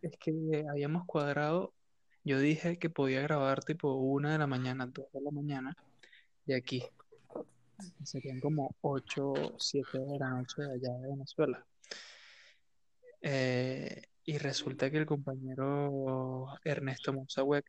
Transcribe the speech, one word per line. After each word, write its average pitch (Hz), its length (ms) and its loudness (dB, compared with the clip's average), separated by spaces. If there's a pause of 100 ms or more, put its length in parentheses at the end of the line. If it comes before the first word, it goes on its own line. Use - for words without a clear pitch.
es 165 160 -6
que 160 520 0
habíamos 147 360 0
cuadrado, 151 680 2 (500)
yo 135 160 4
dije 160 400 4
que 165 100 0
podía 135 320 2
grabar 139 420 2
tipo 151 320 0
una 139 380 2
de 156 40 4
la 151 100 4
mañana, 127 400 0
dos 135 240 -12
de 135 100 -8
la 143 100 -4
mañana, 143 440 -4 (680)
de 135 100 2
aquí. 127 280 0 (1200)
Serían 131 360 -8
como 143 420 0
ocho, 139 520 0 (240)
siete - 420 0
de 143 200 -2
la 135 100 0
noche 127 320 -2
de 143 140 -4
allá 123 240 -2
de 127 100 -8
Venezuela. 139 560 0 (1600)
Eh, 131 800 0 (240)
y 151 120 0
resulta 139 540 0
que 151 60 4
el 156 80 4
compañero 135 1400 0 (160)
Ernesto 139 500 0
Monsagüe 135 560 2